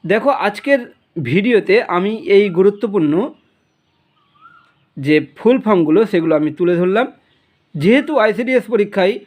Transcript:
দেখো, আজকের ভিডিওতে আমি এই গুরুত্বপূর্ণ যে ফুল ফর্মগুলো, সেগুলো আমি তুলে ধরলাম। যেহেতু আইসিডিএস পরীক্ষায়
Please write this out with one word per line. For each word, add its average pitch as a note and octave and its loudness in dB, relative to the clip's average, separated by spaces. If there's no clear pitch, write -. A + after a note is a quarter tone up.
দেখো, G#3+ 0
আজকের C4 0
ভিডিওতে G3 2
আমি F#3+ -2
এই G#3 4
গুরুত্বপূর্ণ G3 0
যে D3 0
ফুল B3 2
ফর্মগুলো, F3 2
সেগুলো E3 0
আমি D3+ -2
তুলে F3 0
ধরলাম। G3 0
যেহেতু B3 0
আইসিডিএস A3+ -2
পরীক্ষায় G3+ 0